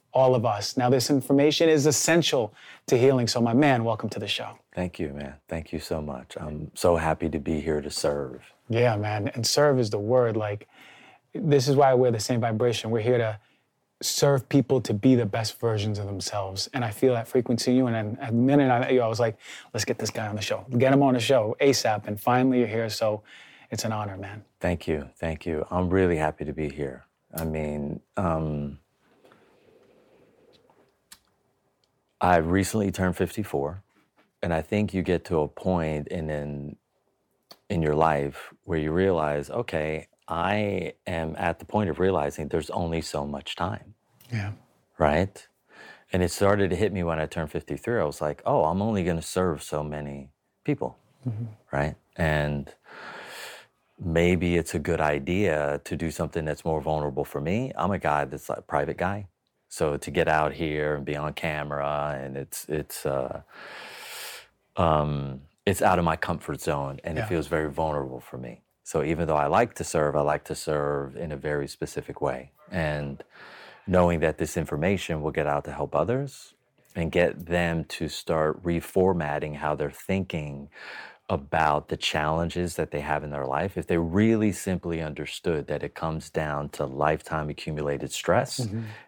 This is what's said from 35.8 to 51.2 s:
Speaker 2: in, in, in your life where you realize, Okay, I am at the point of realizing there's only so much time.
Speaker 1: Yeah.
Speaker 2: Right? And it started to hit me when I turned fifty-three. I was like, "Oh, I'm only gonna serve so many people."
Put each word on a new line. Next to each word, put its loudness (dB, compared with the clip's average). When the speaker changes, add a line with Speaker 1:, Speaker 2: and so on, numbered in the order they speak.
Speaker 2:
in, -4
in, -6
in 2
your 4
life 2
where -2
you 0
realize, 2
Okay, -4
I -2
am -4
at -2
the -16
point 0
of -4
realizing 0
there's -2
only -2
so -4
much -10
time. -6
Speaker 1:
Yeah. -4
Speaker 2:
Right? 2
And 2
it 0
started 4
to -2
hit 0
me -2
when 0
I 0
turned -6
fifty-three. -4
I 2
was -4
like, -4
"Oh, 2
I'm 0
only 0
gonna 0
serve -2
so -4
many -10
people." -4